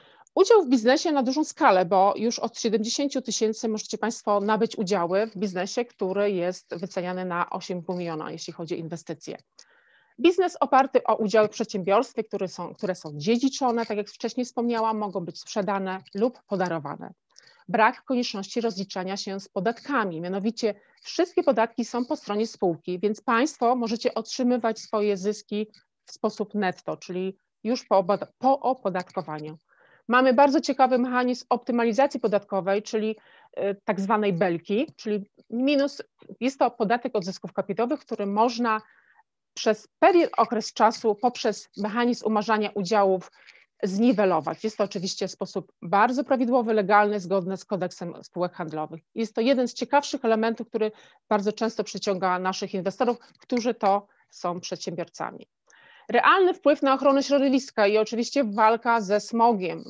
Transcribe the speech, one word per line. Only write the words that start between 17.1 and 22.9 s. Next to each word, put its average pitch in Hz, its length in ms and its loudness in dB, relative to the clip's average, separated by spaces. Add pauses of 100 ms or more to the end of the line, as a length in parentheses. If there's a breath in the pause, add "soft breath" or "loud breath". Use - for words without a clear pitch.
Brak 214 360 0
konieczności 240 560 -4
rozliczania 196 560 -4
się 196 240 -8
z - 80 -16
podatkami, 208 720 -2
mianowicie 202 540 -2 (280 soft breath)
wszystkie - 400 -2
podatki 233 420 0
są 240 200 -4
po 302 120 -4
stronie 214 300 -4
spółki, 180 520 -4